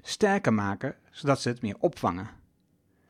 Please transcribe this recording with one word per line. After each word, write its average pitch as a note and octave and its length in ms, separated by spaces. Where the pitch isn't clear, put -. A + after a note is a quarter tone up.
sterker G3 520
maken, G2+ 420
zodat - 320
ze - 80
het B2 120
meer G2+ 180
opvangen. F#2+ 500